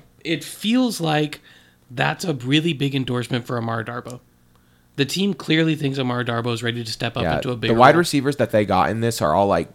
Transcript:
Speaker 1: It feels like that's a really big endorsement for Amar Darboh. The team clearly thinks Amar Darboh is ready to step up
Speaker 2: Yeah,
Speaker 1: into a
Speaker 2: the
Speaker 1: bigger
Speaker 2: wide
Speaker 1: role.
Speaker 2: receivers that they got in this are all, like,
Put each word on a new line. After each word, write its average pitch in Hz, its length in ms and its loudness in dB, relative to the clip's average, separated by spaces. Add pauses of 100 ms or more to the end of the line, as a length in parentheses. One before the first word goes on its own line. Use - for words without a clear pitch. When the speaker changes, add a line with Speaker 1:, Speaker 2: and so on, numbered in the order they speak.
(240)
Speaker 1:
It 151 180 -4
feels 233 560 0
like 151 420 -2 (500)
that's 143 340 -2
a 165 80 -2
really 147 400 0
big 139 220 -2
endorsement 123 520 -4
for 123 120 -4
Amar 113 260 -4
Darboh. 120 360 -12 (760)
The 139 80 0
team 190 300 -2
clearly 160 420 2
thinks 139 220 -2
Amar 123 260 -2
Darboh 117 300 -2
is 113 80 -6
ready 117 200 -2
to 110 80 -8
step - 280 -6
up 120 40 -2
Speaker 2:
Yeah, 80 140 0
Speaker 1:
into 135 120 -4
a 123 40 -2
Speaker 2:
the 120 60 -4
Speaker 1:
bigger 117 160 0
Speaker 2:
wide 127 200 8
Speaker 1:
role. 165 40 4
Speaker 2:
receivers 143 380 0
that 113 140 0
they 107 140 4
got 92 240 2
in 110 140 -2
this 117 180 -2
are 76 140 2
all, 101 120 4
like, 92 280 0